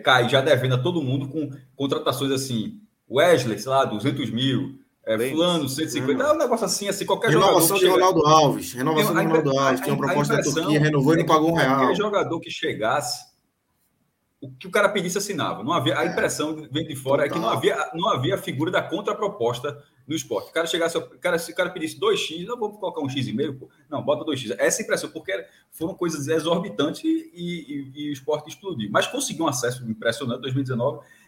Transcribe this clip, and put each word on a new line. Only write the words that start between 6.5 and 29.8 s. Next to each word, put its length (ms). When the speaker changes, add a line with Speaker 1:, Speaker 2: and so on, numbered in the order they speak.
Speaker 1:
assim, 200
assim, 200
qualquer 240
Speaker 3:
Renovação 480
Speaker 1:
jogador 0
que 20
Speaker 3:
de 120
Speaker 1:
chega 120
Speaker 3:
Ronaldo 220
Alves. 480
Renovação 400
Speaker 1:
Tem, 20
Speaker 3:
de 40
Speaker 1:
a 80
Speaker 3:
Ronaldo 220
Speaker 1:
impre-, 80
Speaker 3:
Alves. 220
Speaker 1:
a, 40
Speaker 3:
Tinha 120
uma 80
Speaker 1:
a, 0
a 40
Speaker 3:
proposta 260
da 60
Speaker 1:
impressão 240
Speaker 3:
Turquia, 160
renovou 320
e 20
Speaker 1:
é 20
Speaker 3:
não 80
Speaker 1:
que 80
Speaker 3:
pagou 160
um 60
Speaker 1:
qualquer 240
Speaker 3:
real. 160
Speaker 1:
jogador 460
que 100
chegasse, 760
o 120
que 160
o 40
cara 200
pedisse, 260
assinava. 480
Não 80
havia, 260
a 60
Speaker 3:
É. 40
Speaker 1:
impressão 600
vem 160
de 80
fora 300
é 60
que 60
não 80
Speaker 3:
Total. 120
Speaker 1:
havia, 380
não 160
havia 240
a 40
figura 320
da 120
contraproposta 1000
no 80
Sport. 340
O 40
cara 140
chegasse, 320
o 200
cara, 200
se 140
o 20
cara 160
pedisse 280
dois 220
x, 260
não, 120
vamos 200
colocar 220
um 80
x 180
e 60
meio, 220
pô. 160
Não, 140
bota 240
dois 120
x. 200
Essa 240
impressão, 260
porque 240
era, 140
foram 240
coisas 340
exorbitantes 760
e, 300
e, 640
e, 120
e 20
o 20
Sport 340
explodiu. 440
Mas 160
conseguiu 400
um 20
acesso 400